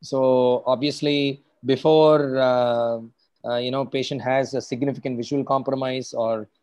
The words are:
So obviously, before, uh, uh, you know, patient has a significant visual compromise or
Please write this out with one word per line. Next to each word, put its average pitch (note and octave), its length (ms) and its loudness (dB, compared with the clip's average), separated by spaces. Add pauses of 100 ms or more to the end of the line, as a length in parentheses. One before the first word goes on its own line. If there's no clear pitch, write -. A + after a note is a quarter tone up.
So B2+ 640 2
obviously, C#3 800 -2 (220)
before, D3 760 4
uh, A#2+ 600 2 (440)
uh, A#2+ 120 -4
you B2 160 -2
know, C3+ 120 -2
patient C3 380 -4
has C3 320 0
a B2+ 60 -2
significant C3 560 -4
visual C3+ 260 -2
compromise C3 720 -4
or A2+ 320 -4 (160)